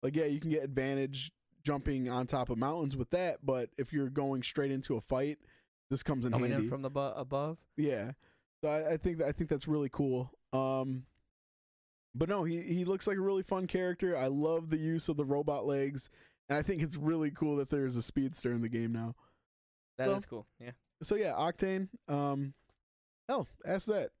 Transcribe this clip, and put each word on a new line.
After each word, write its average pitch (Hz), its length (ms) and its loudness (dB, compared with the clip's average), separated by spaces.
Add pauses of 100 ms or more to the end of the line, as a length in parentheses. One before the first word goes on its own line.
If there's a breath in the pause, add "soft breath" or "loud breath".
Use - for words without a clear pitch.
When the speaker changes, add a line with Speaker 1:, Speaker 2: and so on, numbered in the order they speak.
Speaker 1:
Like, 139 120 0
yeah, 156 120 4
you 147 140 2
can 160 100 0
get 151 120 2
advantage 135 680 0 (300)
jumping 139 480 0
on 127 160 0
top 127 240 0
of 120 80 0
mountains 139 400 0
with 127 120 -2
that, 175 320 2
but 131 360 0
if 131 160 -2
you're 139 160 2
going 135 320 0
straight 139 300 0
into 135 240 0
a 110 40 0
fight, 139 380 0 (500 soft breath)
this 135 140 -2
comes 131 240 0
in 120 60 2
Speaker 2:
Coming 120 180 2
in 117 80 2
Speaker 1:
handy. 110 100 0
Speaker 2:
from 135 140 -4
the 135 80 -2
bu-, 139 100 -2 (160)
above? 143 400 -4 (220)
Speaker 1:
Yeah. 127 340 0 (500 soft breath)
So 156 60 0
I, 156 240 2
I 165 60 2
think 170 200 -2
that, 147 100 2
I 147 40 0
think 160 160 -2
that's 143 180 0
really 151 220 2
cool. 127 420 0 (220)
Um, 131 520 0 (1120)
but 160 120 2
no, 196 160 2
he, 170 160 0
he 170 240 0
looks 190 220 0
like 202 100 0
a 190 60 -2
really 196 200 2
fun 185 240 -2
character. 180 500 0
I 131 100 2
love 156 440 2
the 156 60 2
use 160 320 0
of 156 80 0
the 147 80 0
robot 143 420 0
legs, 139 440 -2 (400 soft breath)
and 143 80 2
I 147 40 2
think 185 200 0
it's 147 160 -2
really 151 340 2
cool 147 240 0
that 139 140 0
there's 135 260 2
a 117 60 0
speedster 131 500 -2
in 117 80 0
the 117 80 0
game 117 240 0
now. 117 220 -4 (840 soft breath)
Speaker 2:
That 127 120 -2
Speaker 1:
So - 80 4
Speaker 2:
is 202 100 -6
cool. 107 200 -10 (140)
Yeah. 120 100 -14 (320)
Speaker 1:
so 180 140 0
yeah, 196 160 0
Octane. 185 560 0 (200)
Um, 139 440 0 (720)
hell, 240 220 -2 (180)
ask 190 200 -2
that. 208 240 0 (100)